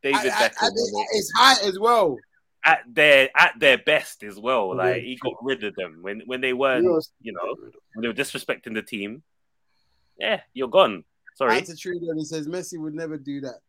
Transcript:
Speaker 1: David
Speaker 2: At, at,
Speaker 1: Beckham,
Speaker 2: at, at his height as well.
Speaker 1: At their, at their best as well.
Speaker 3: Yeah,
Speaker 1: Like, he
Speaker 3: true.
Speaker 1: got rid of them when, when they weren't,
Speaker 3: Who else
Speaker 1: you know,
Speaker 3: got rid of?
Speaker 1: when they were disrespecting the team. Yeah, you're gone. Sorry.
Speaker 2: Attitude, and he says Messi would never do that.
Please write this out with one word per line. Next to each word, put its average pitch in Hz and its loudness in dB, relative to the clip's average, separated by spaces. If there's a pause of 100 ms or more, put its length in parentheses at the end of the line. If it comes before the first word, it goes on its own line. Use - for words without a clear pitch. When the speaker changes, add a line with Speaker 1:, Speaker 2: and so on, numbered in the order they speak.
Speaker 1:
David 143 0
Speaker 2:
At, 208 2
at, 113 2
Speaker 1:
Beckham, - -2
Speaker 2:
at, 214 -2
at 220 -2 (100)
his 165 -4
height 247 6
as 190 -2
well. 208 2 (460)
Speaker 1:
At 160 4
their, 139 6
at 165 4
their 131 6
best - -2
as 101 -14
well. 110 -2
Speaker 3:
Yeah, - -6
Speaker 1:
Like, 92 0
he 127 -12
Speaker 3:
true. 127 -6
Speaker 1:
got - -14
rid 127 -6
of 101 -6
them 85 -10
when, 101 -10
when 127 -6
they 131 -2
weren't, 131 0
Speaker 3:
Who 180 4
else 160 -4 (120)
Speaker 1:
you 110 -12
know, 85 -10
Speaker 3:
got 98 -8
rid 117 -20
of? - -20 (140)
Speaker 1:
when 113 -10
they 117 -4
were 110 -6
disrespecting - -8
the 110 -6
team. 107 -10 (960)
Yeah, 214 -2 (120)
you're 131 -4
gone. 113 2 (320)
Sorry. 120 2
Speaker 2:
Attitude, 170 -6
and 165 -6
he 156 -4
says 156 -8
Messi 170 -10
would 156 -8
never 160 -8
do 139 -10
that. 131 -14